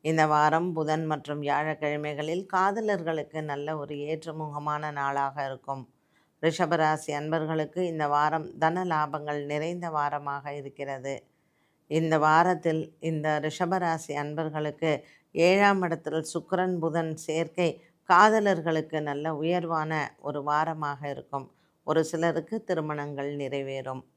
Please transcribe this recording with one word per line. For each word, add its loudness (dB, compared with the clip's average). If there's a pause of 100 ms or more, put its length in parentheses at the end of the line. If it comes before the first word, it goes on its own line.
இந்த 4
வாரம் 4
புதன் 0
மற்றும் -4
வியாழக்கிழமைகளில் -2 (120)
காதலர்களுக்கு 0 (100)
நல்ல -4
ஒரு -8 (160)
ஏற்றமுகமான -6
நாளாக -2
இருக்கும். -8 (600)
ரிஷபராசி 0
அன்பர்களுக்கு -2
இந்த -2
வாரம் 2 (140)
தன 2
லாபங்கள் -2
நிறைந்த -4 (140)
வாரமாக -4
இருக்கிறது. -6 (840)
இந்த 2 (140)
வாரத்தில் 4 (280)
இந்த 0 (100)
ரிஷபராசி -2 (120)
அன்பர்களுக்கு -2 (420)
ஏழாம் 6
இடத்தில் -4
சுக்கிரன் -2
புதன் 0 (140)
சேர்க்கை 0 (380)
காதலர்களுக்கு 4 (120)
நல்ல -4
உயர்வான 0 (240)
ஒரு -4 (120)
வாரமாக -2 (140)
இருக்கும். -10 (420)
ஒரு 4
சிலருக்கு 0 (120)
திருமணங்கள் -4 (100)
நிறைவேறும். -6 (160)